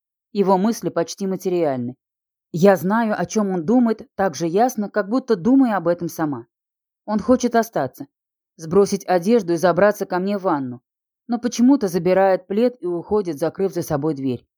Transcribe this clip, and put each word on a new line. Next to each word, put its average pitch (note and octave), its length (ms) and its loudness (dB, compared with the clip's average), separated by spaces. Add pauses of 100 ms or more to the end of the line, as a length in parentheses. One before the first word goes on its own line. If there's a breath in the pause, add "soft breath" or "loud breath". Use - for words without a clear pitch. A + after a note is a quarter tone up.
(320)
Его G3 240 2
мысли G3+ 320 -2
почти E3+ 380 -4
материальны. E3 680 -2 (560)
Я F#3 240 6
знаю, G#3 420 -2
о F3 60 -4
чём G3+ 260 -2
он F3 140 -4
думает, A3+ 500 0
так G3 200 -2
же E3 120 -4
ясно, G3+ 440 0
как G3 180 -4
будто A3+ 280 0
думаю A#3 400 4
об E3+ 120 -2
этом E3+ 200 -2
сама. C#3+ 380 -6 (600)
Он G#3+ 120 -2
хочет B3 380 0
остаться, D#3 500 -2 (500)
сбросить F#3 500 0
одежду F3+ 480 2
и - 20 2
забраться F#3 500 2
ко F3+ 120 -4
мне G3 200 -2
в F3 40 -10
ванну, C3+ 400 -4 (460)
но A#3 100 -4
почему-то A#3+ 500 2
забирает F#3 580 2
плед A#3+ 340 0
и F3 60 -8
уходит, F3 520 -4
закрыв E3 340 -2
за E3 100 -4
собой D3+ 320 -2
дверь. C3+ 320 -4 (120)